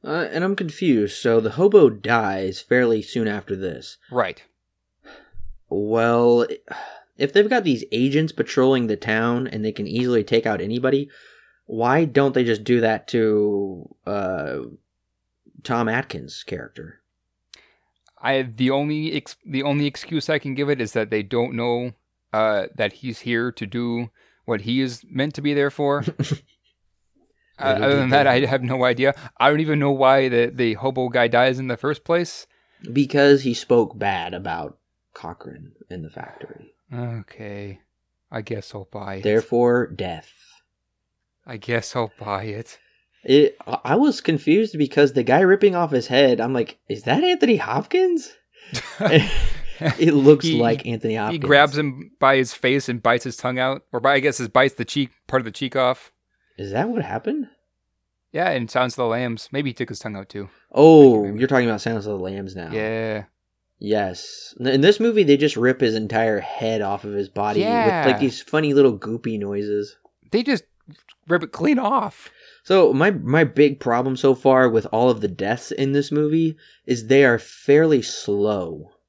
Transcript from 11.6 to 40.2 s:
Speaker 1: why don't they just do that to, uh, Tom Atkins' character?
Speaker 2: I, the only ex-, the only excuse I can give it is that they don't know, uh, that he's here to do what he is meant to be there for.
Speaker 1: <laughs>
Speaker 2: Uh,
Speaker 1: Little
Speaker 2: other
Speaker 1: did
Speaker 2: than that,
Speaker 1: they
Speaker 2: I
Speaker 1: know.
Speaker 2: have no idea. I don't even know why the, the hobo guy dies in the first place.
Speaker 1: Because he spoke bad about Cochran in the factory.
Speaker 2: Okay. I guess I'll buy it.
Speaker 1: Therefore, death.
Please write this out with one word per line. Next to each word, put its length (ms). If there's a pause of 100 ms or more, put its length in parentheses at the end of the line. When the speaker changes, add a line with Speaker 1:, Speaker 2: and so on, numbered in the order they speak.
Speaker 1:
why 380
don't 300
they 100
just 200
do 160
that 280
to, 880 (120)
uh, 520 (1040)
Tom 260
Atkins' 540
character? 580 (1200)
Speaker 2:
I, 220
the 280
only 440
ex-, 220 (100)
the 160
only 240
excuse 420
I 100
can 160
give 140
it 120
is 120
that 180
they 120
don't 320
know, 380 (400)
uh, 340 (100)
that 180
he's 260
here 320
to 140
do 440 (340)
what 180
he 180
is 280
meant 260
to 80
be 120
there 160
for. 380
Speaker 1:
<laughs> 60 (1400)
Speaker 2:
Uh, 160
Speaker 1:
Little 100
Speaker 2:
other 100
Speaker 1:
did 80
Speaker 2:
than 80
that, 140
Speaker 1:
they 60
Speaker 2:
I 100
Speaker 1:
know. 80
Speaker 2:
have 140
no 220
idea. 300 (240)
I 120
don't 100
even 180
know 140
why 360
the, 240
the 220
hobo 360
guy 180
dies 320
in 80
the 80
first 260
place. 440 (460)
Speaker 1:
Because 500
he 120
spoke 420
bad 380
about 440 (360)
Cochran 580 (160)
in 140
the 80
factory. 600 (200)
Speaker 2:
Okay. 880 (520)
I 80
guess 340
I'll 160
buy 260
it. 60
Speaker 1:
Therefore, 640
death. 460 (1120)